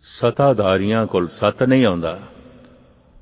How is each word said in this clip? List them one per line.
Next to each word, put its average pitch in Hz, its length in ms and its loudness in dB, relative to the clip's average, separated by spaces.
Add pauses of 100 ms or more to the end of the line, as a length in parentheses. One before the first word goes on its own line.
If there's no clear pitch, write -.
ਸਤਾਧਾਰੀਆਂ 110 1040 0
ਕੋਲ 90 220 -2
ਸਤ 104 340 -2
ਨਹੀਂ 127 240 2
ਆਉਂਦਾ 87 340 -4 (1000)